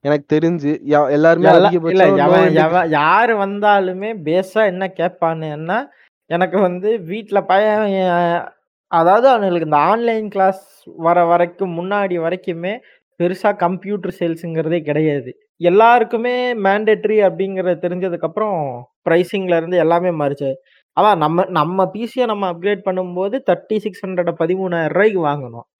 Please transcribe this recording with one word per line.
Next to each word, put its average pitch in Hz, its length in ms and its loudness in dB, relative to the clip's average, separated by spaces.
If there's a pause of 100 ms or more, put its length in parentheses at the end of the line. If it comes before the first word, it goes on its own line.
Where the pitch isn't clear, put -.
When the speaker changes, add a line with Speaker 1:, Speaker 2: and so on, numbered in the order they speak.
Speaker 1:
எனக்கு 147 360 0
தெரிஞ்சு 156 500 -2
யா-, 147 220 2
எல்லாருமே 160 400 4
Speaker 2:
எல்லா-, 165 60 8
இல்ல, 185 140 6
Speaker 1:
அதிகபட்சம் 175 480 2
Speaker 2:
எவன், 180 120 2
Speaker 1:
low 180 140 4
end-க்கு 156 200 4
Speaker 2:
எவன், 170 260 2
யாரு 185 480 2
வந்தாலுமே 202 760 -2 (100)
பேஸா 185 420 0
என்ன 185 320 -4
கேட்பானுன்னா, 165 880 -4 (400)
எனக்கு 175 340 -2
வந்து 190 400 0
வீட்ல 196 420 -4
பையன், 190 1080 0 (360)
அதாவது 185 420 4
அவனுங்களுக்கு 196 340 2
இந்த 151 140 0
ஆன்லைன் 220 520 0
கிளாஸ் 190 540 -2 (140)
வர 170 280 2
வரைக்கும், 175 540 0
முன்னாடி 190 400 -4
வரைக்குமே 175 580 -6 (460)
பெருசா 190 320 0
கம்ப்யூட்டர் 185 640 -4
சேல்ஸுங்கிறதே 165 640 -4
கிடையாது. 147 560 -4 (200)
எல்லாருக்குமே 233 1000 2
மேண்டேட்டரி 208 680 0
அப்படிங்கிறது 185 540 -2
தெரிஞ்சதுக்கு 175 520 -6
அப்புறம் 156 600 -6 (220)
பிரைசிங்ல 180 480 0
இருந்து 170 200 -2
எல்லாமே 170 320 2
மாறிச்சு. 143 440 -4 (480)
அதான் 202 160 4
நம்ம, 165 280 0
நம்ம 185 440 0
பி 214 160 -8
சிய 247 200 -2
நம்ம 202 260 -4
அப்கிரேட் 185 340 -4
பண்ணும்போது 185 540 -4 (120)
தேர்ட்டி 175 260 -2
சிக்ஸ் 208 280 -8
ஹண்ட்ரட 175 340 -4
பதிமூணாயிரம் 170 540 -2
ரூபாய்க்கு 190 320 2
வாங்கணும். 131 420 -6 (120)